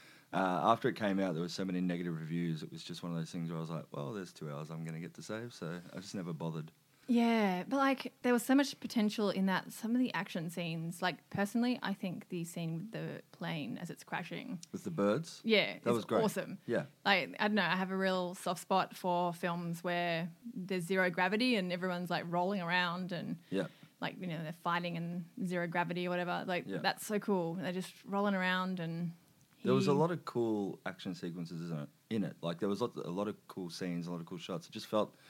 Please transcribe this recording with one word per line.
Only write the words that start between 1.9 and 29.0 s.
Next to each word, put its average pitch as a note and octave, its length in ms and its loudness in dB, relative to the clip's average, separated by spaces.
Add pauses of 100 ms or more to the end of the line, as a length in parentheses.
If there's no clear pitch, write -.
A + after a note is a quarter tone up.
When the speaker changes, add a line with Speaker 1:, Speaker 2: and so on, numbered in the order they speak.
Speaker 1:
reviews. D#2+ 440 -2
It - 100 -10
was D#2+ 100 -12
just E2+ 200 -10
one E2+ 100 -4
of E2+ 60 -2
those D#2+ 120 -4
things E2 200 -4
where E2 80 -4
I - 20 -4
was D#2+ 100 -6
like, D#2 220 -4
"Well, D2 200 -4
there's G2 200 -8
two D#2 180 -8
hours D2+ 200 -6
I'm D#2+ 140 -6
gonna D#2+ 160 -6
get E2 140 -8
to - 80 -14
save," A2+ 320 -6
so E2+ 240 -6 (160)
I E2+ 60 -8
just F#2+ 140 -12
never F2 180 -4
bothered. D#2+ 380 -4 (360)
Speaker 2:
Yeah, A3+ 600 4
but, B3+ 120 -2
like, C4+ 340 2 (100)
there B3 100 4
was A#3+ 120 4
so C4 100 6
much C#4 240 4
potential G#3 520 2
in F#3+ 160 4
that. F#3 260 2
Some A3+ 240 -2
of - 20 2
the B3+ 160 0
action E3+ 340 -2
scenes, E3 540 -4
like, F3+ 140 2 (140)
personally, A#3 520 2
I G3 100 0
think F#3 360 -6
the F3 160 -4
scene E3 300 -4
with G3 180 -6
the D#3+ 280 -6 (120)
plane E3 500 -4
as F3 80 -8
it's - 140 -12
crashing. E3 560 -6 (100)
Speaker 1:
With G3 140 -8
the F#3+ 80 -4
birds? A#2 500 2
Speaker 2:
Yeah, F#3+ 300 4 (100)
Speaker 1:
That A#2 80 2
Speaker 2:
it's A#2+ 60 6
Speaker 1:
was A2 80 0
great. - 180 4
Speaker 2:
awesome. G3 440 0
Speaker 1:
Yeah. G#2 180 2 (200)
Speaker 2:
Like, F3+ 360 4
I G#3 80 4
don't G#3+ 80 2
know, F#3+ 80 4
I E3 100 4
have F#3 160 0
a F#3+ 60 -2
real F#3 400 2
soft F3 260 -2
spot - 320 2
for F3 380 2
films E3+ 500 -2
where F3 460 0 (260)
there's F#3 300 -2
zero F#3 260 4
gravity G#3+ 460 4
and F3+ 160 2
everyone's, F3+ 380 -2
like, E3 180 0
rolling F3+ 320 2
around F3 500 2
and, E3+ 280 -4 (120)
Speaker 1:
Yeah. F#3 140 2 (360)
Speaker 2:
like, - 200 -4
you F#3 80 -6
know, D#3+ 160 -4
they're D#3+ 180 -8
fighting F3 320 0
in E3+ 300 -4 (200)
zero F3 220 0
gravity F3 400 0
or F3+ 40 0
whatever. F3+ 360 0
Like, F3 220 0
Speaker 1:
Yeah. F#3+ 100 -2
Speaker 2:
that's - 260 0
so G#3+ 140 0
cool. F3+ 360 0
They're F3+ 180 -4
just F3+ 200 -4 (120)
rolling G3+ 320 2
around F#3 420 2
and E3 320 -2 (540)